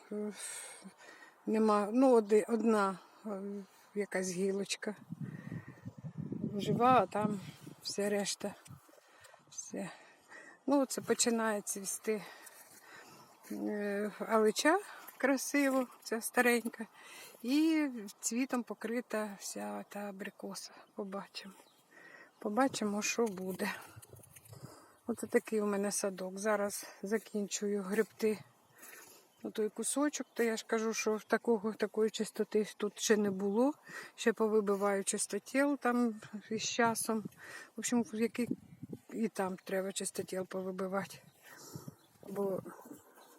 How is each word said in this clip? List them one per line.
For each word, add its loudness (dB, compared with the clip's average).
е, -4
нема, 4
ну, 8
оди-, 6
одна, 4
е, -6
якась 0
гілочка -2
жива, 6
а 0
там 0
все -4
решта. -2
Все. -8
Ну, 6
оце 0
починає 2
цвісти, -4
е, -2
алича 4
красиво, 4
ця -4
старенька. 2
І 4
цвітом 0
покрита -4
вся -8
та -10
абрикоса. -10
Побачимо. -8
Побачимо, 2
що 2
буде. -4
Оце -6
такий 2
у 0
мене 0
садок. -4
Зараз 0
закінчую -2
гребти 0
отой -2
кусочок. -2
То 0
я 2
ж -8
кажу, 0
що 0
такого, 2
такої 0
чистоти 0
тут -4
ще 6
не 4
було. 2
Ще 2
повибиваю 2
чистотіл 0
там 2
із -4
часом. 0
В -8
общем, 2
який 0
і 0
там -2
треба -2
чистотіл -4
повибивати, -4
бо -2